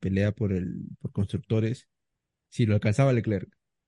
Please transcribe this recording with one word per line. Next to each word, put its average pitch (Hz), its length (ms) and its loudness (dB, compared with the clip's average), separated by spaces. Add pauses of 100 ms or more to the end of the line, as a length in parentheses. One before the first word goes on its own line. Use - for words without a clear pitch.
pelea 98 320 0
por 104 200 -2
el, - 340 -4 (140)
por - 120 -10
constructores, 110 760 -2 (600)
si - 180 0
lo 107 80 4
alcanzaba 120 380 2
Leclerc. 107 380 0 (380)